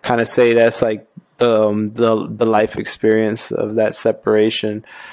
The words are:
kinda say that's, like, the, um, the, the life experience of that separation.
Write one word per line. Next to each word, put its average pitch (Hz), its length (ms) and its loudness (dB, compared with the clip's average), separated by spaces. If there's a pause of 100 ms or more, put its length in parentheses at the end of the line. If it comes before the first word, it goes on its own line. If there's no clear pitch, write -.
kinda 117 240 0
say 120 260 4
that's, 117 300 2
like, 110 260 -4 (300)
the, 113 260 2
um, 107 300 -2
the, 113 360 0
the 110 160 -2
life 110 300 0
experience 110 760 -2
of 107 240 -4
that 110 220 0
separation. 110 880 0 (280)